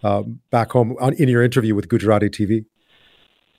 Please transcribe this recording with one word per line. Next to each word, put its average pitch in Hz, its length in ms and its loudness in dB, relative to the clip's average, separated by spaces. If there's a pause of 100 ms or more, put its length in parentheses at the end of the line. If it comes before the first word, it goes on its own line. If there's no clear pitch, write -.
um, 104 360 -4 (120)
back 117 200 0
home 120 280 2
on, - 140 0
in 156 140 2
your 120 160 2
interview 120 300 0
with 101 160 -4
Gujarati 104 400 2
T 104 160 -4
V. 110 200 -2 (920)